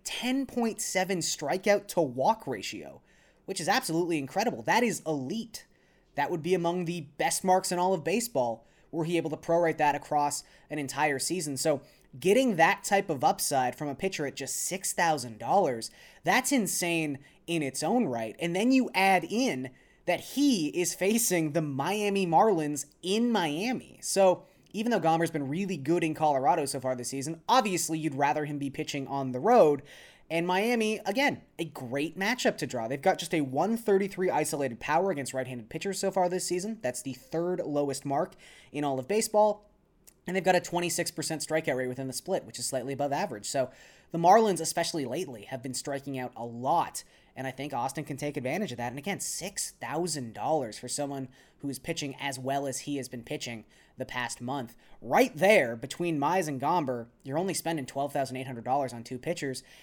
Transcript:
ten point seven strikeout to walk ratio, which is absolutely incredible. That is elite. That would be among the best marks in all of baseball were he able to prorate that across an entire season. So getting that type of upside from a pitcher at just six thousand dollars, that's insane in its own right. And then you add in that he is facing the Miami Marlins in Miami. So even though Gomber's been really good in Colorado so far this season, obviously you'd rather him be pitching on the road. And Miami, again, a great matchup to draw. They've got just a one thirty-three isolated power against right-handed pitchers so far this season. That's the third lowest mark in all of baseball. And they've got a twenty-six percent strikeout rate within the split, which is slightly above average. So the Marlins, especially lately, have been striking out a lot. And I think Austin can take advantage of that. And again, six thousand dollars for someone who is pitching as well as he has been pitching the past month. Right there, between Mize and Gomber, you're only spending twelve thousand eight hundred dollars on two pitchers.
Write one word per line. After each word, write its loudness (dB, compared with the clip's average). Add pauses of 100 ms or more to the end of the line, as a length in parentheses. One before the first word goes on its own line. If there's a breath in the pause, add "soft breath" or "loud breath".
ten -2
point -2
seven -2
strikeout 0
to 0
walk 0
ratio, -8 (440 soft breath)
which -6
is -2
absolutely 2
incredible. -2
That 4
is 0
elite. -6 (500 soft breath)
That -2
would -2
be 0
among 0
the -6 (140)
best 0
marks 4
in 0
all 2
of -2
baseball -2 (240 soft breath)
were -2
he 0
able 0
to -6
prorate 2
that 4
across 0 (260 soft breath)
an -6
entire 0
season. -4
So 0 (380 soft breath)
getting 4
that 6
type 2
of -4
upside 2
from -6
a -4
pitcher -4
at -6
just -6
six -4
thousand 0
dollars, 2 (320 loud breath)
that's 2
insane 0 (260 soft breath)
in 0
its -4
own 2
right. -4
And 0
then 4
you 4
add 6
in -2 (360 soft breath)
that 0
he 2
is -2
facing 2
the 2
Miami 0
Marlins 4 (140)
in 2
Miami. -2
So 4 (280 loud breath)
even -2
though 2
Gomber's 2
been -4
really -4
good 0
in 0
Colorado 4
so -4
far -2
this -8
season, -6
obviously 4
you'd -2
rather 2
him -4
be -4
pitching -6
on -4
the -4
road. 8 (460 loud breath)
And -2
Miami, 0
again, 0 (160)
a -4
great -6
matchup 0
to -4
draw. -4
They've -4
got 2
just -6
a 2
one 0
thirty-three 0
isolated -2
power 0
against -4
right-handed -6
pitchers -6
so 0
far 2
this -4
season. -4
That's -6
the -8
third -4
lowest -2
mark -2 (380 loud breath)
in -4
all 0
of -6
baseball. 2 (580)
And -4
they've 0
got 6
a 2
twenty-six -2
percent -4
strikeout 0
rate 0
within -6
the -6
split, -4
which -14
is -4
slightly -4
above -2
average. -4
So 0 (420 loud breath)
the -2
Marlins, 8
especially -2
lately, -6
have -8
been -6
striking -6
out -6
a -8
lot. -2 (320 soft breath)
And -6
I -6
think -8
Austin -4
can -8
take -6
advantage -2
of -10
that. -4
And -10
again, -6
six -8
thousand -4
dollars -2
for -10
someone -6 (300 soft breath)
who -8
is -6
pitching -6
as -6
well -2
as -6
he -6
has -6
been -12
pitching -8 (340 soft breath)
the -6
past -6
month. -6 (240 soft breath)
Right 4
there, 6
between -4
Mize 2
and -4
Gomber, 0 (180)
you're -4
only 0
spending -4
twelve -4
thousand -2
eight -6
hundred -10
dollars 0
on -10
two -10
pitchers. -4 (180 loud breath)